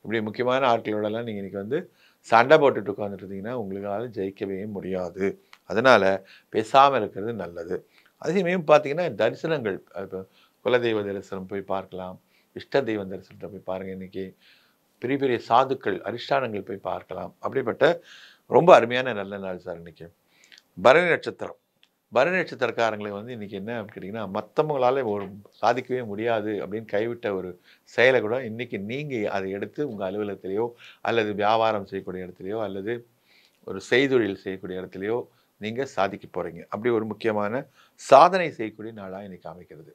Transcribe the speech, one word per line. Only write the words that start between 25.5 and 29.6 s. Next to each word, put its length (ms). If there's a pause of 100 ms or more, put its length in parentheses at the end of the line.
சாதிக்கவே 420 (100)
முடியாது 500
அப்படின்னு 320
கைவிட்ட 360 (100)
ஒரு 120 (440)
செயலை 300
கூட 120 (120)
இன்னைக்கு 280 (140)
நீங்க 220 (220)
அதை 140
எடுத்து 400